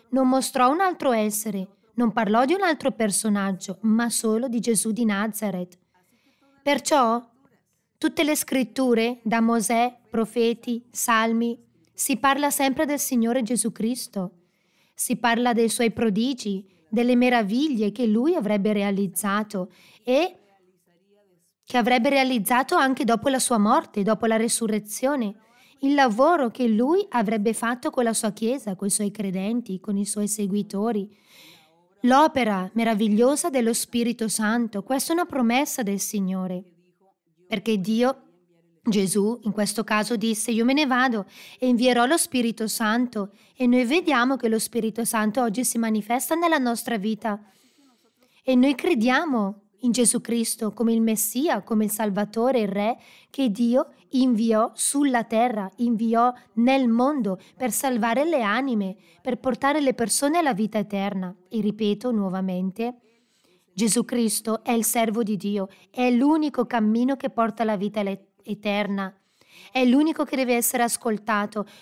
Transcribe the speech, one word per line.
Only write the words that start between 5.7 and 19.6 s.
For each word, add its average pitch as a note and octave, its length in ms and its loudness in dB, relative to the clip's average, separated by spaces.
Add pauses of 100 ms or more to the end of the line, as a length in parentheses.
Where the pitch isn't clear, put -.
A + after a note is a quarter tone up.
Perciò, C#4 640 2 (680)
tutte A#3+ 260 -2
le D4+ 140 0
scritture, B3 840 0
da A3+ 180 0
Mosè, A#3 560 0 (140)
profeti, A#3 800 -2
salmi, A3+ 680 0 (360)
si - 240 -2
parla C#4 320 2
sempre C#4 340 0
del C#4+ 140 -2
Signore A#3+ 440 0
Gesù A3+ 300 -2
Cristo. G#3+ 600 -6 (600)
Si - 240 -4
parla A#3+ 380 0
dei A3+ 160 2
suoi A#3 200 0
prodigi, A3 800 -2 (220)
delle A#3+ 260 2
meraviglie A#3+ 760 2
che A#3+ 140 -2
lui A#3+ 280 2
avrebbe G#3 400 0
realizzato G3+ 960 -4 (320)